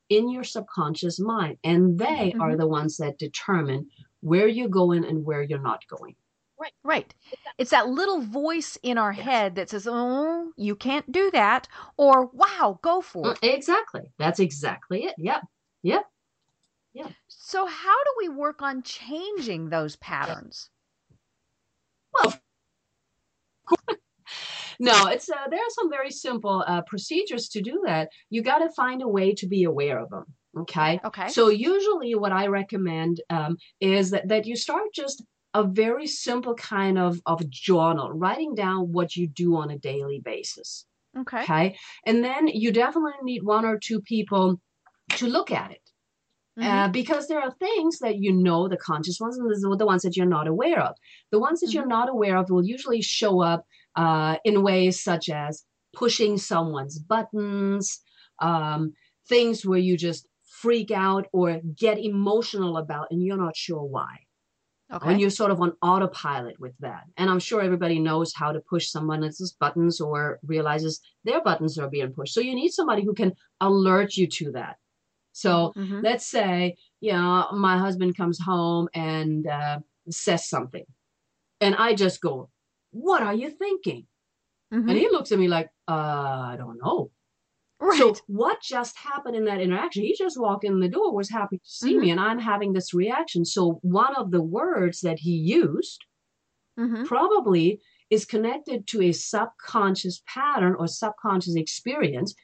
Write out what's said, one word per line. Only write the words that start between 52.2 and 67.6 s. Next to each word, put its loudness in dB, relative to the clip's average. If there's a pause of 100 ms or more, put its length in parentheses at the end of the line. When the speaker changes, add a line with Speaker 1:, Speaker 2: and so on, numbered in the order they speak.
Speaker 1:
of 2
will 4
usually -2
show 2
up, 2 (320)
uh, 2
in 4
ways 2
such -2
as -8 (300)
pushing 2
someone's -2
buttons, -2 (380)
um, -2 (360)
things 4
where 4
you 4
just -4 (180)
freak 0
out 2
or 2 (140)
get 2
emotional 0
about, -6
and 0
you're 0
not -2
sure -6
why. -8 (760)
Speaker 2:
Okay. -6
Speaker 1:
When 4
you're 4
sort 2
of 2
on 2
autopilot 0
with -12
that. -12 (120)
And 0
I'm 2
sure 0